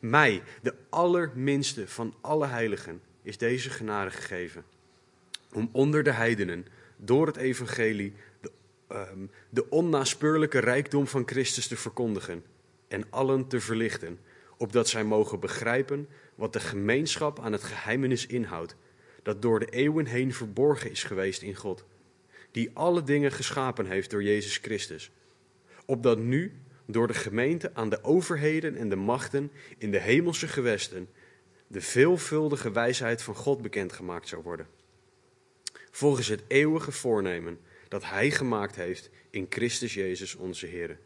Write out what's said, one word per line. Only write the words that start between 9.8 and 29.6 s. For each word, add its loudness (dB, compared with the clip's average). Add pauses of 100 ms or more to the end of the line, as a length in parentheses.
rijkdom 2
van -2
Christus -2
te -6
verkondigen -4 (440)
en -6
allen 2
te -2
verlichten, -4 (380)
opdat 2
zij 0
mogen 2
begrijpen -2 (280)
wat -4
de 0
gemeenschap 0
aan -4
het -2
geheimenis -2
inhoudt, -6 (480)
dat -4
door 4
de -2
eeuwen 2
heen 0
verborgen 2
is -6
geweest -2
in -8
God, -8 (680)
die -2
alle 2
dingen 4
geschapen -2
heeft -2
door 0
Jezus 2
Christus, -8 (760)
opdat 4
nu 0 (380)
door 4
de 0
gemeente 0
aan -2
de -2
overheden 2
en -4
de 0
machten -2 (260)